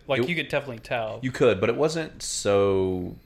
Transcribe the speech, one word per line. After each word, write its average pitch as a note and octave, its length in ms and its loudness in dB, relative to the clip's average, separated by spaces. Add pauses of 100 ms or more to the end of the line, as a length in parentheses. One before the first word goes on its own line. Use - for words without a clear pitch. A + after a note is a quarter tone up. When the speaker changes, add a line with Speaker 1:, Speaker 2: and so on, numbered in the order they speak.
Speaker 1:
like, C3 160 0
Speaker 2:
It B2+ 80 -2
Speaker 1:
you F3 40 -2
could D#3 140 -4
definitely C3 300 -4
tell. A2 420 -6
Speaker 2:
You B2+ 100 -4
could, A2+ 300 4
but G#2+ 80 2
it A#2+ 80 2
wasn't D#3 460 -2
so, F#2+ 1040 0